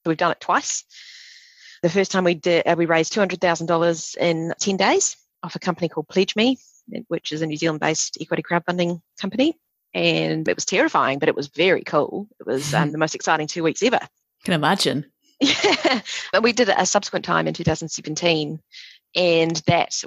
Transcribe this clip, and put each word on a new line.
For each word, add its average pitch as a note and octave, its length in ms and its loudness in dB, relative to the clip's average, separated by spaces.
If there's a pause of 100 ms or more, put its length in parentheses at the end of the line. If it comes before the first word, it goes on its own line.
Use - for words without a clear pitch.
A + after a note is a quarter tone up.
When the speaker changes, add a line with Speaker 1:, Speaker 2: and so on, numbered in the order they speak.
Speaker 1:
So - 60 -4
we've D#3+ 80 0
done F3 140 2
it - 100 -6
twice. - 440 -2 (960)
The E3+ 80 2
first F#3+ 200 0
time F#3 140 0
we F3 80 4
did, E3+ 340 2
uh, E3+ 120 4
we E3+ 80 2
raised D#3+ 260 2
two A3 80 -2
hundred F#3 220 0
thousand E3+ 240 0
dollars E3 520 0
in E3 400 0
ten G3 200 -2
days C4 400 2 (240)
off - 120 -12
a F3 40 -8
company E3+ 320 -2
called - 180 -6
Pledge F#3+ 260 0
Me, B3 220 2 (520)
which - 220 -6
is D#3 120 -6
a E3 40 -2
New D3+ 120 -6
Zealand-based D#3 640 -2
equity E3 200 -4
crowdfunding F3 600 -2 (180)
company. B3 380 0 (340)
And D#3+ 560 0
it - 80 2
was - 80 -8
terrifying, C#3+ 540 2
but D3+ 100 2
it - 80 2
was C#3+ 120 -6
very E3+ 340 2
cool. E3 440 -2 (140)
It - 60 -12
was, C#3 260 -4
um, D3 200 2
Speaker 2:
<laughs> - 0 -
Speaker 1:
the D#3 40 -8
most D#3+ 180 -2
exciting D#3+ 320 -2
two E3 180 -6
weeks D#3 180 0
ever. A#3 180 2 (440)
Speaker 2:
Can F#3 100 0
imagine. D3+ 500 2 (360)
Speaker 1:
<laughs> - 0 -
Yeah. C#4 600 2 (320)
But G3 100 4
we A#3 100 4
did G#3+ 180 2
it - 80 2
a F#3 80 2
subsequent G3 400 -2
time E3 200 0
in D#3+ 60 -2
two E3 120 -8
thousand D#3+ 260 -2
seventeen, D#3 680 -2 (540)
and E3 420 2 (100)
that - 400 2